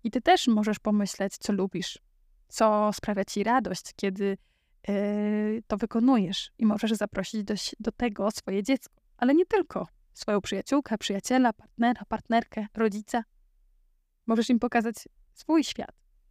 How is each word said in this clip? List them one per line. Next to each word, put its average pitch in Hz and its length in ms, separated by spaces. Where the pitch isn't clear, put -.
I 226 60
ty 254 100
też 359 280
możesz 214 300
pomyśleć, 202 580
co - 160
lubisz, 190 460
co 214 440
sprawia 196 320
ci 202 200
radość, 214 520
kiedy, 196 420
e, 202 60
to 208 100
wykonujesz 226 840
i 220 80
możesz 214 260
zaprosić 208 520
do 208 120
si-, - 240
do 214 120
tego 220 380
swoje 196 320
dziecko, - 320
ale 254 180
nie 349 120
tylko. - 420
Swoją 208 280
przyjaciółkę, 220 580
przyjaciela, 240 540
partnera, - 560
partnerkę, 226 680
rodzica. 220 500
Możesz 226 240
im 240 80
pokazać 233 360
swój 311 300
świat. - 380